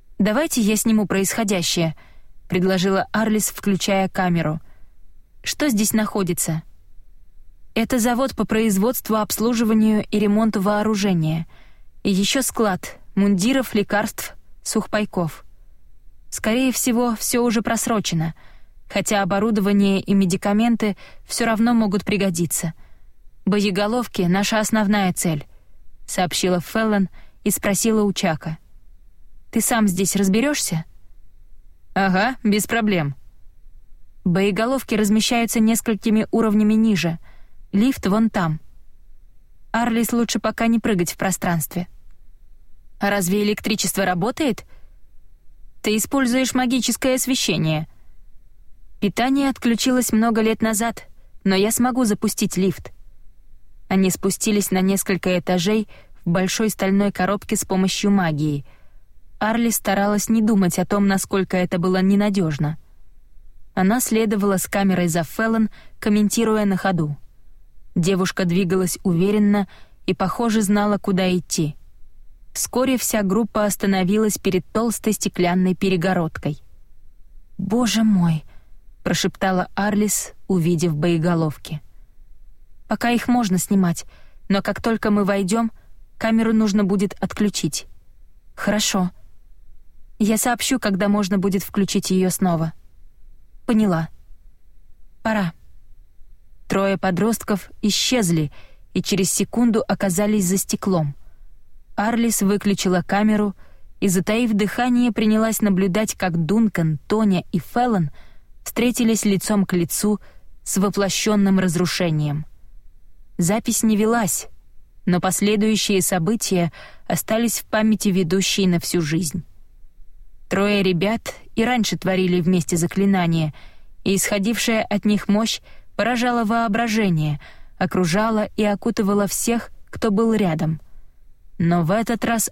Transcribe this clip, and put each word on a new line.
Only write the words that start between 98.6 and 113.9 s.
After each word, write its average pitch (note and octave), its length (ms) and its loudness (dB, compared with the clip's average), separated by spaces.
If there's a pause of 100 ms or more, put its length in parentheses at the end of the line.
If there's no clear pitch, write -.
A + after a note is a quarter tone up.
и F#3 80 0
через F#3 300 0
секунду A3+ 540 0
оказались G3+ 600 0
за F#3 120 0
стеклом. F3 580 -2 (800)
Арлис A3+ 460 0
выключила G3 600 2
камеру G#3 540 2 (440)
и, G3 80 2
затаив G#3+ 460 2
дыхание, A#3+ 580 2
принялась A3 500 2
наблюдать, G3+ 540 2
как E3+ 300 0
Дункан, F3 520 2 (100)
Тоня G#3 440 2
и F3+ 80 0
Феллон A3 520 0 (520)
встретились A3+ 600 0
лицом G3+ 400 2
к - 80 -2
лицу F#3+ 460 0 (440)
с - 140 -4
воплощенным G3 800 2
разрушением. D#3 880 0 (920)
Запись G#3 460 0
не A3 120 4